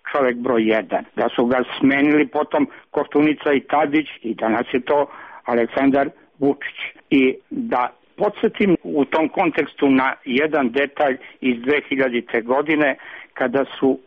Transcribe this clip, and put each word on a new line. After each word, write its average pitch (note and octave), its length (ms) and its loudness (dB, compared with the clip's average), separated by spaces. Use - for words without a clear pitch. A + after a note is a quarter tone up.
čovek B2+ 240 2
broj A#2+ 260 0
jedan, A2 420 0
da A#2+ 200 0
su A#2+ 100 2
ga B2+ 120 2
smenili C#3+ 460 2
potom D3 400 -2
Koštunica D3 600 0
i C3+ 80 2
Tadić D3 460 0
i A2+ 120 -4
danas A2+ 380 -2
je B2+ 80 0
to C#3+ 260 0
Aleksandar C3+ 640 2
Vučić. C#3 400 -2
I C3 240 4
da B2 420 -4
podsjetim G3+ 680 0
u D#3 220 -2
tom D#3+ 240 0
kontekstu D3 600 0
na C3 240 2
jedan C#3 460 0
detalj C#3 460 0
iz A#2+ 220 -2
dve C#3 260 0
hiljadite A#2+ 520 -2
godine, C#3+ 560 0
kada C3 300 -2
su C3+ 280 0